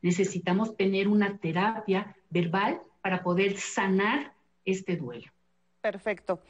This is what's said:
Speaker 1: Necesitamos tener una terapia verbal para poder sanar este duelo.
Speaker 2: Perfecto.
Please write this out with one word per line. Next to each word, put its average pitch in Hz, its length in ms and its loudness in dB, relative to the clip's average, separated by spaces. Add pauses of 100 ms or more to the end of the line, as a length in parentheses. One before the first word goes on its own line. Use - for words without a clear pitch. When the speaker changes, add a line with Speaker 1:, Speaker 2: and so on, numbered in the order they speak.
Speaker 1:
Necesitamos 185 720 0
tener 196 320 2
una 202 300 4
terapia 196 800 -2 (140)
verbal 180 520 0 (200)
para 185 220 -2
poder 190 340 2
sanar 202 760 0 (320)
este 190 320 -2
duelo. 120 340 -10 (500)
Speaker 2:
Perfecto. 202 580 -4 (100)